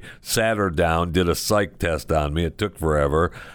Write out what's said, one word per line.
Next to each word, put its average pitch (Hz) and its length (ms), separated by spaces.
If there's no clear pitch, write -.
sat 113 360
her 98 140
down, 82 400
did 87 180
a 80 60
psych 104 420
test 82 340
on 76 220
me. 85 100
It 78 140
took 104 220
forever. 78 520